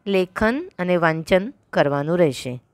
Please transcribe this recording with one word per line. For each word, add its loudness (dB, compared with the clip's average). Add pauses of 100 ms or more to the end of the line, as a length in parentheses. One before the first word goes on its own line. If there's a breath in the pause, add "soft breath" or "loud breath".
લેખન -2
અને 0
વાંચન 0 (220)
કરવાનું 0
રહેશે. 0 (140)